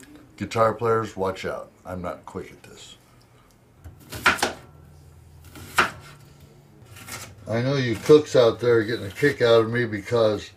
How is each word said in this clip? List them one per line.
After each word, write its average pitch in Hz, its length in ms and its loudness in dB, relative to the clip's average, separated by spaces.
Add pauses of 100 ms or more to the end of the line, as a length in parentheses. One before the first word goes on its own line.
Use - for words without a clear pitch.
(360)
Guitar 113 380 0
players, 113 420 -2
watch 95 300 -6
out. 71 240 -8 (160)
I'm 92 160 -10
not 87 240 -10
quick - 260 -14
at - 120 -20
this. - 320 -20 (4000)
I 113 160 -4
know 135 140 0
you 123 200 -2
cooks 151 420 6
out 117 220 4
there 120 180 4
are 113 60 2
getting 104 220 -6
a 92 60 -10
kick 143 300 0
out 117 240 6
of 110 40 -6
me 120 160 -2
because 107 720 -2